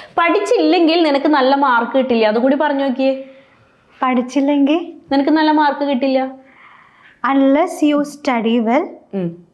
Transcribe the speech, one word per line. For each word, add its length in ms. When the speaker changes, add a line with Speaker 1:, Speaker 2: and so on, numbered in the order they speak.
Speaker 1:
പഠിച്ചില്ലെങ്കിൽ 840
നിനക്ക് 260
നല്ല 260
മാർക്ക് 440
കിട്ടില്ല, 280
അതും 160
കൂടി 140
പറഞ്ഞു 280
നോക്കിയേ. 400
Speaker 2:
പഠിച്ചില്ലെങ്കിൽ 880
Speaker 1:
നിനക്ക് 180
നല്ല 200
മാർക്ക് 340
കിട്ടില്ല. 560
Speaker 2:
Unless 580
you 100
study 640
well, 200
Speaker 1:
ഉം. 220